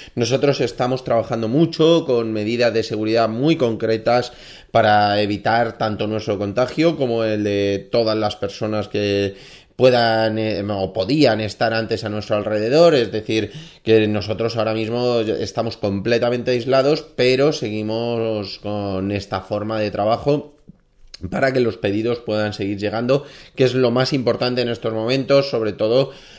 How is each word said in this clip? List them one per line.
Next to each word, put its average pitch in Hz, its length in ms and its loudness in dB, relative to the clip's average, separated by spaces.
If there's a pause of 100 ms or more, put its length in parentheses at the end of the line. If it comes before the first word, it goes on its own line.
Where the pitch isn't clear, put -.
(140)
Nosotros 131 460 0
estamos 127 420 -2
trabajando 113 460 -2
mucho 165 580 2
con 117 260 0
medidas 113 400 0
de 110 120 0
seguridad 110 440 0
muy 135 280 0
concretas 117 760 0 (380)
para 104 500 4
evitar 110 560 0
tanto 107 300 -4
nuestro 107 320 -2
contagio 123 580 -2
como 117 280 -2
el 107 180 -2
de 101 480 -2
todas 110 260 0
las 107 200 -2
personas 104 500 -6
que 101 480 0 (400)
puedan, 113 640 4
eh, 107 300 -2
o 95 240 -2
podían 113 480 2
estar 113 340 -2
antes 113 300 -4
a 107 60 -4
nuestro 107 260 -2
alrededor. 110 580 4
Es 117 160 2
decir, 107 400 -2 (320)
que 110 240 4
nosotros 107 500 -2
ahora 110 160 0
mismo 117 460 -2
estamos 110 580 -2
completamente 117 760 0
aislados, 135 520 2 (120)
pero 127 360 4
seguimos 110 1080 -4
con 101 500 -4
esta 98 300 -4
forma 110 400 -4
de 104 100 0
trabajo 113 680 0 (720)
para 131 220 0
que 131 80 2
los 113 160 0
pedidos 110 420 -2
puedan 107 340 -2
seguir 101 260 -6
llegando, 117 460 0 (300)
que - 80 0
es 127 120 4
lo 127 180 2
más 127 200 0
importante 127 480 0
en 120 80 0
estos 113 240 -4
momentos, 135 560 2
sobre 110 240 -2
todo 120 380 2 (280)